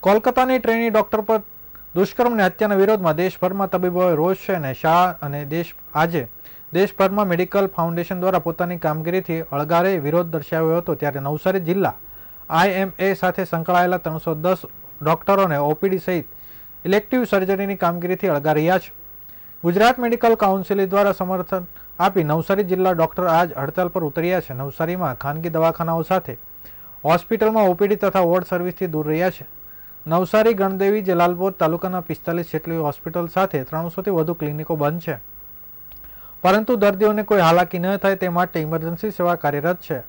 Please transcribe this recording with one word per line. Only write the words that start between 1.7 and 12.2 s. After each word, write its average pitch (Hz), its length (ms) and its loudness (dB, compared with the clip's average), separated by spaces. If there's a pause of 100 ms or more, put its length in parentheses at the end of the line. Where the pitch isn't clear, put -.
દુષ્કર્મ 233 420 0
અને 202 80 2
હત્યાના 202 360 0
વિરોધમાં 190 360 2
દેશભરમાં 185 580 -2
તબીબોએ 180 420 2
રોષ 180 300 0
છે 196 100 -2
અને 139 180 -6
શાહ 175 420 2 (100)
અને 143 260 -8
દેશ, 170 180 -4 (240)
આજે 160 340 0 (440)
દેશભરમાં 190 580 0
મેડિકલ 185 460 0
ફાઉન્ડેશન 170 440 -4
દ્વારા 180 260 2
પોતાની 175 380 -4
કામગીરીથી 165 540 -2 (120)
અળગા 151 360 0
રહી 190 200 0
વિરોધ 170 280 0
દર્શાવ્યો 160 480 -2
હતો, 143 180 -4
ત્યારે 139 240 -4
નવસારી 175 440 -2
જિલ્લા 180 260 0 (560)